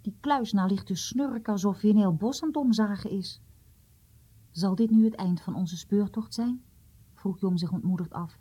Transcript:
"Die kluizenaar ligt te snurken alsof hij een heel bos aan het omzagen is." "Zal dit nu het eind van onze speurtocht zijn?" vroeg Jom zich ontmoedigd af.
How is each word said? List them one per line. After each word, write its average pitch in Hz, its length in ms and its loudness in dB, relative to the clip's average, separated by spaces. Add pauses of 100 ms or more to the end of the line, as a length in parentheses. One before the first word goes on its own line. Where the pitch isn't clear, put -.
"Die - 180 -8
kluizenaar 220 480 0
ligt 196 180 0
te 185 100 -2
snurken 233 580 -4
alsof 196 280 0
hij 208 80 4
een 214 80 6
heel 190 180 4
bos 220 260 -4
aan 320 60 -2
het 302 100 -2
omzagen 214 520 0
is." - 320 -8 (1080)
"Zal 185 240 0
dit 226 160 2
nu 220 140 8
het 220 100 2
eind 180 260 0
van - 140 -6
onze 170 220 -4
speurtocht 208 560 -2
zijn?" 240 300 -4 (500)
vroeg - 260 -6
Jom 180 180 0
zich 165 140 -2
ontmoedigd 180 420 -2
af. - 280 -10